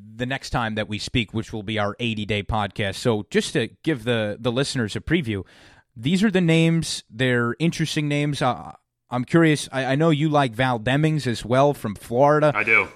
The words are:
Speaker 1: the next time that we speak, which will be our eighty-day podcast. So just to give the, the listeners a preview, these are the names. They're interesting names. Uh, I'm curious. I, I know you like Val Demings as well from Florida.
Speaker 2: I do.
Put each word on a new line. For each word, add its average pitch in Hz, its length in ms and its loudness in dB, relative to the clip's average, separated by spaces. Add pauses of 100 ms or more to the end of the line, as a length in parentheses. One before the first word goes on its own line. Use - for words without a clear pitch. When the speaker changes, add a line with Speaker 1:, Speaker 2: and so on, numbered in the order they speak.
(160)
Speaker 1:
the 123 100 -6
next 131 240 -8
time 113 260 -2
that 107 140 -4
we 107 80 -4
speak, - 360 -2
which 110 200 -6
will 110 100 -8
be 107 160 -4
our 101 200 0
eighty-day 107 440 -4
podcast. 101 520 -4
So 110 340 0
just - 240 0
to 117 160 -2 (140)
give 139 200 -2
the, 110 340 -2
the 117 140 -2
listeners 120 440 -2
a 107 40 -6
preview, 113 460 -2 (500)
these 160 280 0
are 226 80 4
the 185 100 4
names. 165 680 2
They're 120 500 0
interesting 156 500 -2
names. 147 320 -2
Uh, 113 320 -4 (360)
I'm 123 140 -2
curious. 160 480 2
I, 131 140 -4
I 131 100 0
know 156 140 4
you 151 180 2
like 143 260 2
Val 123 260 0
Demings 139 460 0
as 117 200 -4
well 135 280 4
from 107 220 -8
Florida. 147 580 2
Speaker 2:
I 107 100 0
do. 107 320 2